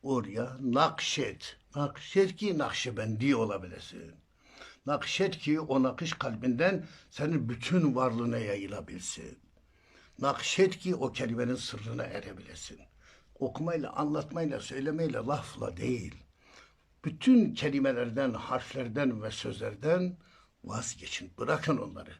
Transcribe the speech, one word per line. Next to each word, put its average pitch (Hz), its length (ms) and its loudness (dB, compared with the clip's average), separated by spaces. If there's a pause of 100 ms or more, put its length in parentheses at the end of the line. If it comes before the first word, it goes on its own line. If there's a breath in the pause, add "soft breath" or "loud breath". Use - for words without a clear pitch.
Oraya 120 580 -2
nakşet. 135 960 0 (180)
Nakşet 180 600 2
ki 196 220 0
Nakşibendi 113 760 2
olabilesin. 90 760 -4 (760 loud breath)
Nakşet - 520 0
ki 156 220 2
o 135 220 4
nakış 131 300 0
kalbinden 127 760 2 (240 loud breath)
senin 143 380 0
bütün 143 460 4
varlığına 120 440 2
yayılabilsin. 98 1000 -6 (800 soft breath)
Nakşet 185 600 2
ki 180 160 0
o 123 180 -2
kelimenin 120 420 0
sırrına 113 480 -6
erebilesin. 90 800 -10 (580 soft breath)
Okumayla, 151 540 -2
anlatmayla, 151 680 -2
söylemeyle, 147 580 -2
lafla 113 580 -4
değil. 110 380 -2 (920 loud breath)
Bütün 214 500 6
kelimelerden, 131 800 2
harflerden 120 880 -2
ve 110 80 -4
sözlerden 113 880 0 (480 soft breath)
vazgeçin. - 760 -6
Bırakın 147 380 2
onları. - 440 -8